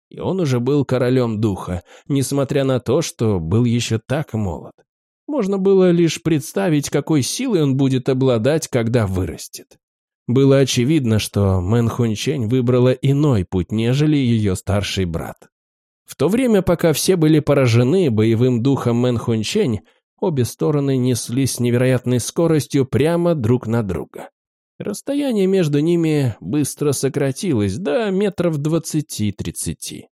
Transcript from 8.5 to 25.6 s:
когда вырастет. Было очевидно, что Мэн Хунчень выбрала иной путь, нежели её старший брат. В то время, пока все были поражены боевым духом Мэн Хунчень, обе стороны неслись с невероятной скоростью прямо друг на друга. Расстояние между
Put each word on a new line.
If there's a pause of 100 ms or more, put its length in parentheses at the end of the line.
когда
вырастет. (480)
Было
очевидно,
что
Мэн
Хунчень
выбрала
иной
путь,
нежели
её
старший
брат. (560)
В
то
время,
пока
все
были
поражены
боевым
духом
Мэн
Хунчень, (380)
обе
стороны
неслись
с
невероятной
скоростью
прямо
друг
на
друга. (500)
Расстояние
между